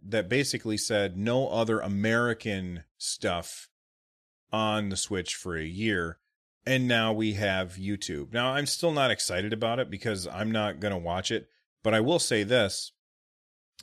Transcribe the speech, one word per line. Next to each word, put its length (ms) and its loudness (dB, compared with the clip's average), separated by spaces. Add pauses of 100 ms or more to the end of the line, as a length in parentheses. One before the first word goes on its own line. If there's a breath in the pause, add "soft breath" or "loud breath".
that 220 0
basically 480 0
said 400 0
no 320 0
other 320 2
American 1040 0 (140)
stuff 720 -4 (840)
on 380 0
the 60 -4
Switch 380 -4
for 220 -6
a 80 -4
year. 540 -2 (460)
And 220 2
now 260 4
we 200 2
have 420 0
YouTube. 580 -6
Now, 200 0
I'm 140 0
still 260 0
not 180 4
excited 420 0
about 280 0
it 100 -2
because 380 -4
I'm 240 -2
not 260 0
gonna 180 -2
watch 360 -2
it, 160 -4 (340)
but 100 2
I 60 6
will 220 4
say 240 2
this. 480 2 (920)